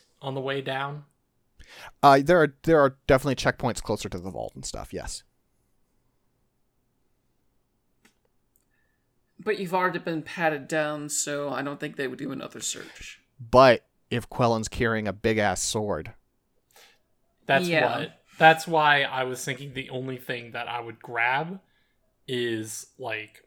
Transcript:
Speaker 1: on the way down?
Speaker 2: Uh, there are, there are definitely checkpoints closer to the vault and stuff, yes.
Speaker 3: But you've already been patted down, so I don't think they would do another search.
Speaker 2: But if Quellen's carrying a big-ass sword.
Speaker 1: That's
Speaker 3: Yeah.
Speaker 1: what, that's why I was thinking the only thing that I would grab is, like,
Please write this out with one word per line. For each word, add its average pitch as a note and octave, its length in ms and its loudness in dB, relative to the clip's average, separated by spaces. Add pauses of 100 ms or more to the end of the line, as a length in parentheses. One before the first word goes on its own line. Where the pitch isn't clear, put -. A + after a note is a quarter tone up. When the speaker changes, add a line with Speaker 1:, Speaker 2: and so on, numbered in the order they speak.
(220)
Speaker 1:
on C3+ 140 -6
the C3+ 40 -6
way C3+ 220 -4
down? C#3 420 -6 (1000)
Speaker 2:
Uh, C#3 200 10
there E3+ 180 6
are, C#3+ 220 2
there D#3+ 160 6
are C3+ 180 4 (100)
definitely C3+ 280 4
checkpoints - 460 -2
closer G#2+ 260 -4
to F#2+ 120 -10
the F#2 100 -10
vault A1+ 240 -10
and C2+ 100 -16
stuff, - 300 -12
yes. - 300 -10 (4000)
Speaker 3:
But G#3 200 -2
you've F#3 140 -4
already F3+ 240 0
been E3 240 -4
patted D#3 460 -2
down, D3+ 420 -4
so C#3+ 400 -4
I C3 140 -4
don't C#3+ 160 -8
think D3+ 160 -10
they C3+ 120 -4
would B2 120 -10
do C3 120 -8
another - 280 -10
search. - 600 -12 (200)
Speaker 2:
But B2 460 8 (260)
if A#2+ 180 -6
Quellen's A2+ 380 0
carrying A2+ 400 -2
a F#2+ 60 -4
big-ass G#2 480 0
sword. G2+ 520 -4 (1300)
Speaker 1:
That's F3+ 200 2
Speaker 3:
Yeah. D3+ 320 0
Speaker 1:
what, A#2 120 -8 (260)
that's D#3+ 300 6
why D3+ 340 4
I C3 220 -2
was B2+ 200 -6
thinking C#3 300 -8
the C3+ 160 -10
only C3 280 -8
thing A#2+ 340 -10
that A#2+ 160 -8
I A#2+ 120 -6
would A#2 220 -14
grab C3 580 0 (680)
is, A#2 600 -4 (120)
like, A2 480 -10